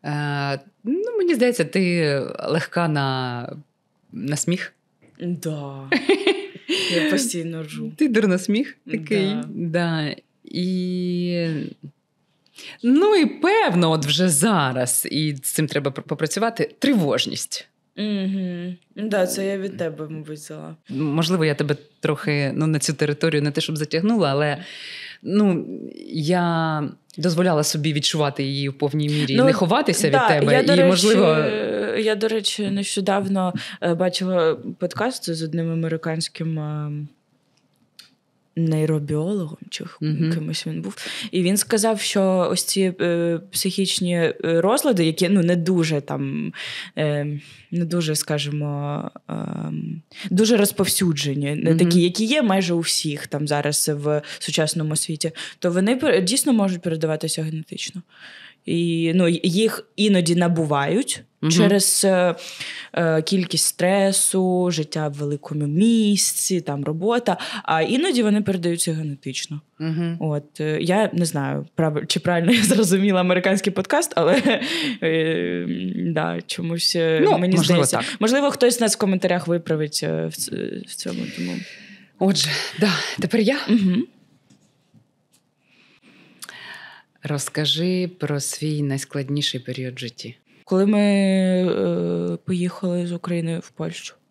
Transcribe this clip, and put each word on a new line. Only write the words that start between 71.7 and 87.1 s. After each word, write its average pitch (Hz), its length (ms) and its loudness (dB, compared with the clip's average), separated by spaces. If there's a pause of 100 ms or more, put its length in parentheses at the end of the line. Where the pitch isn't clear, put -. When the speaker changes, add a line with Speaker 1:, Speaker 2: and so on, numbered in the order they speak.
Speaker 2:
прав-, 156 320 0
чи - 140 0
правильно 175 320 2
я 233 100 4
зрозуміла 196 580 4
американський 185 520 2
подкаст, 285 440 0
але, 208 440 4 (420)
е, 170 60 2 (600)
м, 92 440 -4
да, 156 340 -2
чомусь, 170 500 -4
е, 160 280 2
Speaker 1:
Ну, 403 140 4
Speaker 2:
мені 180 180 2
Speaker 1:
можливо, 170 280 4
Speaker 2:
здається. 117 280 0
Speaker 1:
так. - 80 -8
Speaker 2:
Можливо, 277 300 4
хтось 247 300 2
нас 220 140 2
в - 40 -14
коментарях 185 500 0
виправить, 160 540 -2
е, 110 240 -2
в 160 100 -8
ц-, - 200 -6 (300)
в - 80 -16
цьому, - 260 -8 (160)
тому. 87 160 -6 (640)
Speaker 1:
Отже, 190 300 2 (320)
да, 202 100 4 (300)
тепер 226 200 0
я. 240 180 2 (100)
Speaker 2:
Мгм. 208 360 2 (3250)